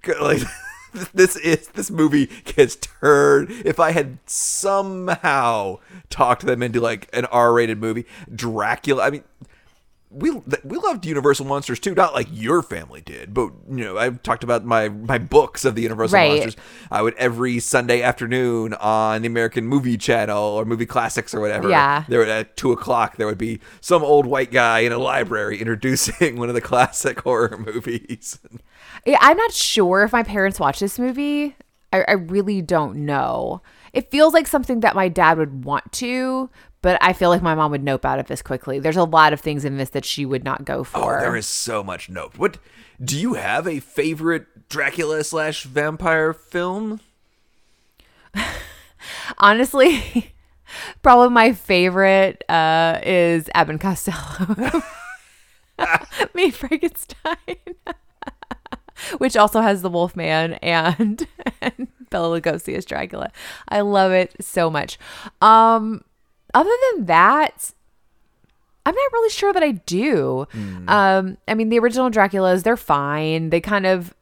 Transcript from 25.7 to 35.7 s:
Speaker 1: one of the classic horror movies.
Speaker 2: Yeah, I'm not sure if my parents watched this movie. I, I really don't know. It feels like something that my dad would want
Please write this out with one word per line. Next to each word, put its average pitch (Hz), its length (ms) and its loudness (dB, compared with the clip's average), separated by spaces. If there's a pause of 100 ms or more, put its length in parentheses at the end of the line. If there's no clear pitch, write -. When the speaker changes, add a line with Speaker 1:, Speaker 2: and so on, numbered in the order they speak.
Speaker 1:
one 120 100 -4
of 120 60 -4
the 117 80 -2
classic 123 600 0
horror 113 360 0
movies. 110 800 -10 (680)
Speaker 2:
Yeah, 277 120 4
I'm 294 180 8
not 453 140 0
sure 190 520 2
if 214 100 0
my 240 80 2
parents 196 380 -2
watched 143 220 0
this 196 180 -6
movie. 285 560 -4 (360)
I, 190 160 2
I - 40 0
really 196 500 -2
don't 147 360 -2 (100)
know. 131 560 -4 (300)
It 247 180 -4
feels 302 240 6
like 320 100 4
something 254 360 -2
that 220 140 2
my 190 140 0
dad 165 300 4
would 135 260 -4
want 139 280 -6